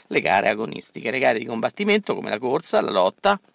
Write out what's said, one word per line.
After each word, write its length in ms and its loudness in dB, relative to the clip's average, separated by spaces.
le 120 0
gare 280 2
agonistiche, 640 -6
le 80 -2
gare 180 2
di 60 -6
combattimento 720 -2
come 140 -6
la 80 -2
corsa, 420 -2
la 100 0
lotta 500 2